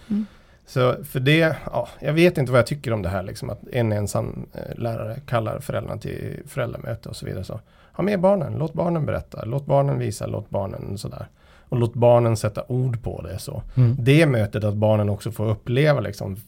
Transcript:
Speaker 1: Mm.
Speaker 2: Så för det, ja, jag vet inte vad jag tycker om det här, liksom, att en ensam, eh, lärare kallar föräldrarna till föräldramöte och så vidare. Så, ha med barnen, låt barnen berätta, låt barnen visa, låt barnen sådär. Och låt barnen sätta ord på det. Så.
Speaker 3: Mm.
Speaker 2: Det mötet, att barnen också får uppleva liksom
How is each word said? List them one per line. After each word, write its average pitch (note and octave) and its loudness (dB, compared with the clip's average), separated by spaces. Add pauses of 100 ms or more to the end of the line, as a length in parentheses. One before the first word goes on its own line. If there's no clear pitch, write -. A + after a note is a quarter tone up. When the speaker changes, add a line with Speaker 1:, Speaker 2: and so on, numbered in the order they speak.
Speaker 1:
Mm. G#3+ -2 (400)
Speaker 2:
Så C3 2 (100)
för - -6
det, D#3 4 (160)
ja, - -2 (120)
jag D3 -2
vet E3 4
inte B2 0
vad C3 6
jag A#2 6
tycker C#3 -4
om G#2+ -2
det F2 -2
här, F#2 -2
liksom, A2 -10
att G#2 -8 (120)
en A#2 2
ensam, G#2 -4
eh, - -10
lärare A2+ -6
kallar A2+ -2
föräldrarna G2 -6
till - -8
föräldramöte A#2+ -8
och - -10
så - -12
vidare. F#2 -6
Så, - -10 (320)
ha - -2
med G3+ 0
barnen, E3+ 2
låt D3+ -4
barnen E3+ -2
berätta, - -6
låt C#3 -4
barnen C#3 2
visa, A#2 -4
låt G#2+ -6
barnen G2 -4
sådär. - -10 (420)
Och B2 -2
låt A#2 2
barnen A#2+ 6
sätta - -2
ord B2 -2
på F2+ -6
det. F2 -8
Så. - -10 (120)
Speaker 3:
Mm. B2 6
Speaker 2:
Det C#3+ 6
mötet, G#2+ 2
att G#2 0
barnen G#2 4
också G#2 -4
får G#2+ -2
uppleva C3 2
liksom G2+ -6 (120)